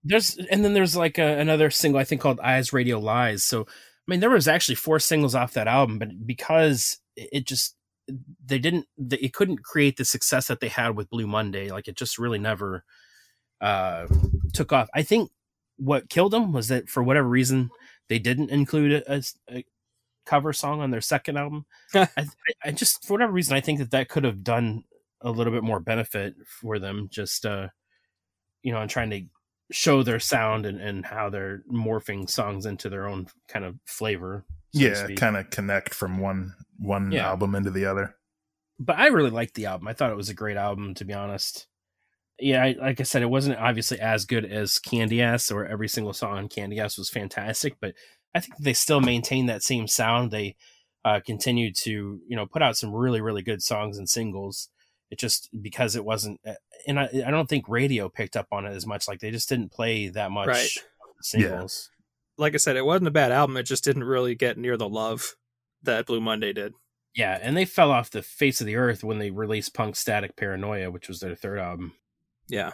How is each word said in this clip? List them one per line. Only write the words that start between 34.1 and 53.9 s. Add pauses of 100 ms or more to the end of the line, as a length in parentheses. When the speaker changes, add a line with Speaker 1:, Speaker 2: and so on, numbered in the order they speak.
Speaker 1:
so
to
Speaker 3:
Yeah,
Speaker 1:
speak.
Speaker 3:
kinda
connect
from
one, (240)
one
Speaker 1:
Yeah.
Speaker 3:
album
into
the
other. (640)
Speaker 1:
But
I
really
liked
the
album.
I
thought
it
was
a
great
album,
to
be
honest. (720)
Yeah,
I,
like
I
said,
it
wasn't
obviously
as
good
as
Candy
Ass,
or
every
single
song
on
Candy
Ass
was
fantastic,
but (400)
I
think
they
still
maintained
that
same
sound.
They, (500)
uh,
continued
to,
you
know,
put
out
some
really,
really
good
songs